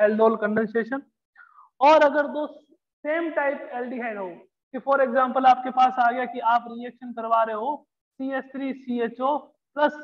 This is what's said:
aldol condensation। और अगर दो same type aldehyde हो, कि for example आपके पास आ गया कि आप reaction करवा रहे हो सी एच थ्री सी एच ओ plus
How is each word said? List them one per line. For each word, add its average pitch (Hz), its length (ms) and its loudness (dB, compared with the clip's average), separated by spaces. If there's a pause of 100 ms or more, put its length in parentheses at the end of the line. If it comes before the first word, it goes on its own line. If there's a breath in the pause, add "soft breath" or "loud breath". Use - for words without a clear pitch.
aldol 220 360 4
condensation। 220 640 -4 (720 loud breath)
और 302 220 8 (100)
अगर 294 200 0
दो 294 140 -6 (580)
same 320 300 -4
type 285 420 -4
aldehyde 240 420 -8
हो, 190 100 -10 (460)
कि 262 40 -8
for 277 260 2
example 262 420 2
आपके 254 300 4
पास 254 240 4
आ 240 100 4
गया 254 140 -4
कि 247 140 -10 (120)
आप 240 180 2
reaction 240 440 -14
करवा 226 300 0
रहे 220 120 -2
हो 226 160 -4 (500)
सी 269 140 -6
एच 262 180 -6
थ्री 269 200 -6
सी 240 300 -6
एच 226 180 -6
ओ 277 160 0 (400)
plus 294 160 2 (120)